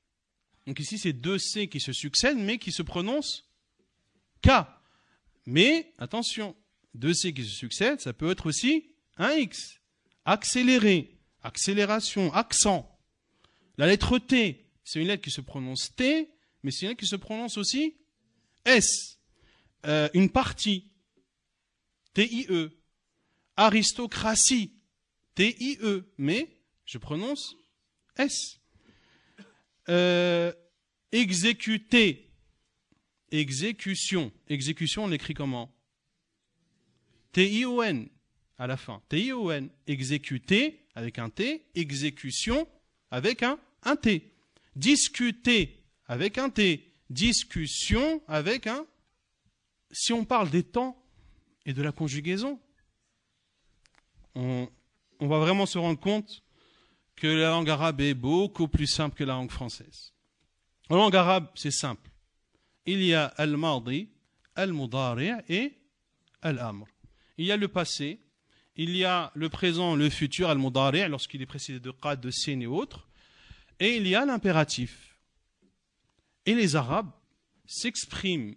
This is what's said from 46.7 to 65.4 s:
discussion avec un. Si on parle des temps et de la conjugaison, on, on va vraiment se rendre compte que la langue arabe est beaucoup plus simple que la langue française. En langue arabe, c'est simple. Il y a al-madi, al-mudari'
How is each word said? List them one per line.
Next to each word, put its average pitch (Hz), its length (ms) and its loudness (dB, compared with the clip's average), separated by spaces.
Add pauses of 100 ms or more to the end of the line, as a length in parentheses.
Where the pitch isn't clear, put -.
discussion 220 1200 0
avec 160 380 -2
un. 277 200 -6 (1040)
Si - 200 -2
on 226 140 0
parle 214 240 2
des 170 140 2
temps 254 360 -4 (640)
et 143 80 -4
de 135 100 -4
la 147 80 -2
conjugaison, 170 680 -4 (1700)
on, 127 340 -6 (520)
on 147 80 -2
va 156 120 2
vraiment 185 280 2
se - 100 -6
rendre 170 220 0
compte 208 440 -2 (720)
que 160 120 -2
la 160 220 4
langue 165 200 0
arabe 151 320 0
est 143 140 2
beaucoup 165 520 0
plus 147 200 -2
simple 151 280 -2
que - 80 -4
la 135 100 -2
langue 127 180 -6
française. - 600 -12 (760)
En 160 60 4
langue 196 200 6
arabe, 180 380 4
c'est - 160 -6
simple. 135 400 -6 (800)
Il 190 160 0
y 170 100 4
a 151 120 4
al-madi, 147 840 -2 (460)
al-mudari' 139 920 -2